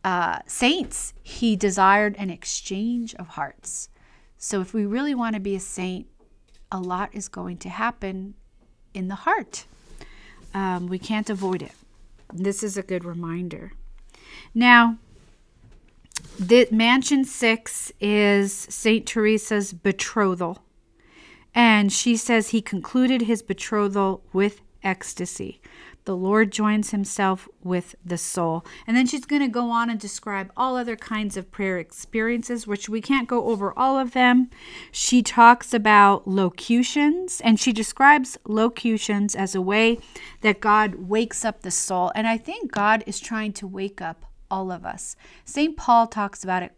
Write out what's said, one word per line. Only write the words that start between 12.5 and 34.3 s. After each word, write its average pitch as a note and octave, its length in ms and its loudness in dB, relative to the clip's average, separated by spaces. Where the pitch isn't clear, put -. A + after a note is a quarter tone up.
is G3+ 120 -6
a G3 80 -6
good F3+ 220 -6
reminder. E3+ 680 -8
Now, A#3 440 8
the A3+ 320 6
Mansion B3+ 540 4
Six - 720 -2
is G3+ 540 4
Saint - 520 -2
Teresa's G#3+ 680 0
betrothal. F#3 920 -2
And G#3+ 400 6
she A#3 240 2
says A3 320 0
he A3+ 120 0
concluded B3+ 640 0
his A3 200 -2
betrothal G3 800 -2
with G3+ 280 0
ecstasy. F#3+ 800 -8
The G3 100 -4
Lord G3+ 360 2
joins G#3+ 380 0
himself G3 580 -2
with F3+ 400 -4
the F3 140 -6
soul. E3 480 -4
And A3+ 100 2
then B3+ 80 4
she's B3 200 -4
gonna C#4+ 220 0
go A#3+ 220 -2
on A#3 220 0
and A3 80 -6
describe G3+ 580 -8
all B3+ 180 0
other A#3+ 200 -4
kinds G#3+ 420 -6
of F#3 140 -12
prayer F#3+ 260 -2
experiences, A3+ 880 -6
which G3+ 240 -8
we A3 120 -4
can't C4 260 -2
go A#3+ 180 -2
over G3+ 320 -4
all C4+ 220 2
of B3+ 140 -4
them. B3+ 360 4